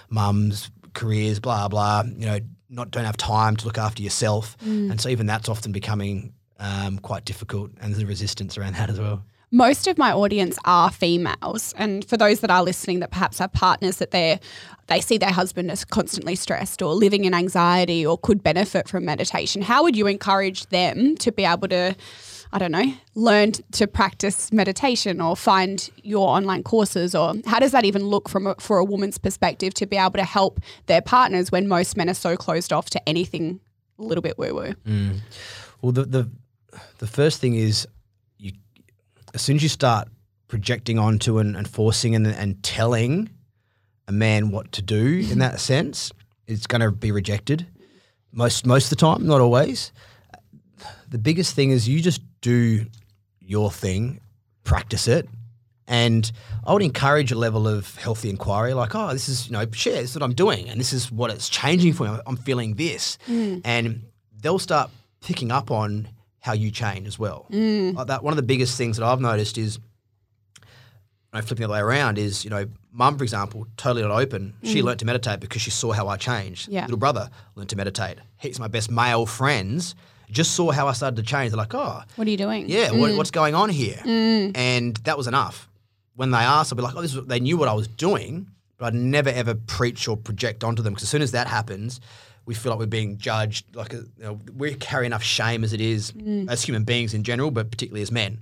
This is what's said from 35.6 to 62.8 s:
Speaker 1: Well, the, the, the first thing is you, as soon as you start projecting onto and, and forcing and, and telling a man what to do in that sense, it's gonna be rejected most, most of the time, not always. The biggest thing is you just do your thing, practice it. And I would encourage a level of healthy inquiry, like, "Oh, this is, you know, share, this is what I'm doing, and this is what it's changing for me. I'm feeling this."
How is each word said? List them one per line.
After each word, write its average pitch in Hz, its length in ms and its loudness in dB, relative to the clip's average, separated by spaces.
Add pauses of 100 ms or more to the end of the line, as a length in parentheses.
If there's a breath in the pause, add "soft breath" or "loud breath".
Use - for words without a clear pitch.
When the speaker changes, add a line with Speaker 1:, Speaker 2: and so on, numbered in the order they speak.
Speaker 1:
Well, 127 120 2
the, 131 120 2
the, 127 260 0 (680 loud breath)
the 110 80 -6
first 147 340 2
thing 120 140 2
is 107 320 2 (520)
you, 98 140 -12 (800)
as - 80 -6
soon 139 140 2
as 147 60 2
you 156 60 4
start 117 400 2 (400)
projecting 113 500 -2
onto 110 400 2
and, 104 160 0
and 98 140 -8
forcing 110 460 2
and, 110 120 4
and 101 360 -4
telling 120 640 0 (800)
a 101 60 -6
man 107 380 2
what 98 220 -6
to - 80 -6
do 110 500 0
in 123 100 2
that 127 200 0
sense, 165 500 -2 (360)
it's 107 200 -6
gonna 113 240 2
be 104 220 -2
rejected 104 540 -2 (640 soft breath)
most, 120 320 0
most 127 200 6
of - 60 -4
the - 60 0
time, 165 300 4
not 143 160 6
always. 131 500 4 (1200 loud breath)
The 117 80 -4
biggest 160 360 0
thing 135 180 4
is 117 140 4
you 143 140 2
just 165 220 2 (180)
do 117 460 4 (540)
your 104 300 0
thing, 107 500 -4 (440)
practice - 440 0
it. - 200 2 (580)
And 117 440 4 (360 loud breath)
I 160 60 2
would 202 100 4
encourage 139 500 2
a - 60 -2
level 110 300 2
of 104 280 -2
healthy 110 340 -4
inquiry, 104 440 -2
like, 120 200 -2
"Oh, 214 180 -4
this 131 160 -4
is, 127 180 -4
you - 60 -12
know, 110 200 -2
share, 180 300 -2
this 123 80 -6
is 131 60 -8
what 147 60 -6
I'm 123 120 0
doing, 151 340 2
and 107 120 -8
this 127 120 -2
is 127 180 -4
what 117 200 -2
it's - 180 -8
changing 170 460 4
for - 100 -2
me. 107 220 -4
I'm 127 100 -6
feeling 123 380 -2
this." 165 520 -4